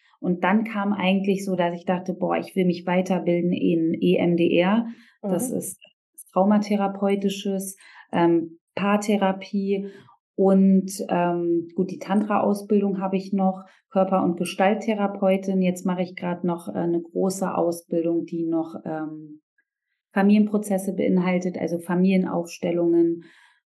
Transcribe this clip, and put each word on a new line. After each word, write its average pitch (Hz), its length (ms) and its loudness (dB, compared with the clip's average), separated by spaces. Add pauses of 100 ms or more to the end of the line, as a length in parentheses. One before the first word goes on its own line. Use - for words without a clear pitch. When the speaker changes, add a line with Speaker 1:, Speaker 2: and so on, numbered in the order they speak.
(200)
Speaker 1:
Und 180 240 -2
dann 208 200 4
kam 202 280 -2
eigentlich 190 520 0
so, 185 120 -2
dass 175 180 0
ich 180 100 -12
dachte, 180 300 -2
boah, 170 220 -2
ich 170 180 -8
will 185 120 2
mich 175 180 0
weiterbilden 180 680 0
in 165 420 0
E 180 220 2
M 175 200 2
D 170 220 2
R. 208 280 2 (360)
Das 196 280 -2
Speaker 2:
Mhm. - 80 -6
Speaker 1:
ist - 220 -10 (520)
traumatherapeutisches, 196 1400 0 (360)
ähm, 170 460 2 (160)
Paartherapie 196 1120 0 (480)
und, 190 560 4 (160)
ähm, 175 640 0
gut, 185 160 -2
die 156 80 -10
Tantra-Ausbildung 202 1000 0
habe 190 160 -2
ich - 160 -4
noch, 190 320 0 (260)
Körper- 190 320 2
und 175 140 0
Gestalttherapeutin. 196 1200 0
Jetzt 180 240 0
mache 180 180 -2
ich 175 120 -6
grad 175 300 -6
noch, 175 240 -4
äh, - 40 -12
eine 170 280 -2
große 185 540 -4
Ausbildung, 170 720 -2
die 165 200 -6
noch, 160 280 -4 (100)
ähm, 156 560 -10 (720)
Familienprozesse 202 800 2
beinhaltet, 180 640 0
also 170 200 -4
Familienaufstellungen, 170 1500 0 (420)